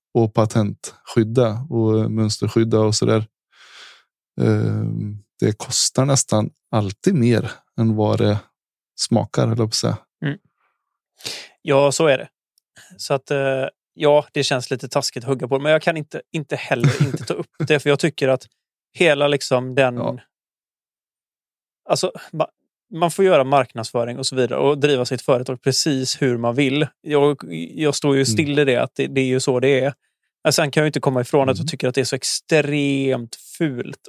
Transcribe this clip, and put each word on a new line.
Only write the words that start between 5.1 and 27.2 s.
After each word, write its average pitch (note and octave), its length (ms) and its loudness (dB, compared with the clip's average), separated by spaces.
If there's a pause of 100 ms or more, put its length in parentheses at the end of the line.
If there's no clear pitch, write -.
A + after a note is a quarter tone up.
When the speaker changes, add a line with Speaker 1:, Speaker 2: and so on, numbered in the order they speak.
Speaker 1:
det A2 180 2
kostar - 480 -2
nästan C3 440 0 (220)
alltid G#2+ 440 0
mer A#2 360 2 (280)
än A2+ 160 2
vad G#2+ 240 0
det G#2 200 2 (600)
smakar, - 480 0
höll A2+ 100 -2
jag A2+ 100 0
på A2+ 40 -6
att - 20 -8
säga. A2 240 -2 (280)
Speaker 2:
Mm. C#3+ 120 -6 (1200)
Ja, C#3+ 300 4
så D#3+ 160 2
är C3+ 100 4
det. - 120 -8 (680)
Så - 160 -4
att, - 180 -4
eh, C3+ 360 -2 (260)
ja, D3 380 4
det C#3+ 120 -2
känns B2+ 280 -2
lite C3 180 -8
taskigt C3 340 -4
att A#2+ 60 -8
hugga C3 180 -2
på, C3+ 120 0
men D3 120 0
jag D#3 100 4
kan E3 160 0
inte, D3+ 240 -10 (100)
inte D3+ 240 -6
heller C3+ 500 0
inte - 180 -6
ta - 100 -6
upp - 140 -6 (200)
det, D3+ 120 2
för C#3+ 100 -2
jag C#3 100 4
tycker D3 280 0
att C3 200 0 (460)
hela C#3+ 340 4
liksom B2+ 480 0
den B2+ 200 2
Speaker 1:
Ja. A#2+ 220 -4 (1700)
Speaker 2:
alltså, F3+ 220 0 (200)
ma-, D#3 160 -4 (460)
man E3 180 0
får G3 140 2
göra E3 180 6
marknadsföring B2 760 -2
och C3+ 100 -6
så C3 80 -6
vidare B2+ 240 0
och C#3+ 180 2
driva C3+ 280 0
sitt B2 160 -6
företag B2+ 400 -2
precis C3 600 -2
hur B2 160 0
man A#2 180 -2
vill. C#3 320 0 (140)
Jag, D3 520 0 (220)